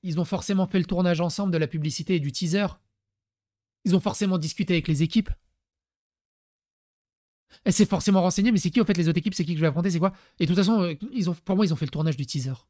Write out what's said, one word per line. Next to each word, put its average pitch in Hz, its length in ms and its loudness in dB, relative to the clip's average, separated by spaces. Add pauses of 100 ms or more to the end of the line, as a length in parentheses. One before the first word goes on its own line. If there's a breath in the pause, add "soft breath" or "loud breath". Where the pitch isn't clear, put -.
Ils 170 160 -4
ont 175 60 0
forcément 190 420 0
fait 190 120 0
le 170 60 2
tournage 175 360 0
ensemble 175 320 -2
de 165 60 0
la 156 100 0
publicité 160 480 -2
et 160 40 2
du 139 120 -4
teaser. 185 340 0 (1160)
Ils 180 100 2
ont 185 60 4
forcément 190 380 0
discuté 160 360 -2
avec 165 140 0
les 151 160 2
équipes. 202 260 0 (2250 soft breath)
Elle 196 80 2
s'est 208 140 4
forcément 190 360 2
renseignée, 196 280 2
mais 214 80 4
c'est 175 120 0
qui, 240 100 2
au 208 40 4
fait, 190 120 0
les 165 120 0
autres 160 100 2
équipes ? 190 160 -4
C'est 175 100 -2
qui 160 80 -4
que 160 60 -2
je 156 40 0
vais 165 60 2
affronter ? 170 220 -2
C'est 170 100 -2
quoi ? 185 120 0 (280 loud breath)
Et 165 60 2
de - 20 -2
toute 180 80 2
façon, 202 260 4
euh, 170 120 -2 (180)
ils 190 180 -2
ont, 170 40 -2
pour 190 200 -4
moi, 208 100 4
ils 165 80 0
ont 151 40 0
fait 156 100 -4
le 131 60 -8
tournage 156 240 -2
du 135 100 -6
teaser. 131 280 -4 (160)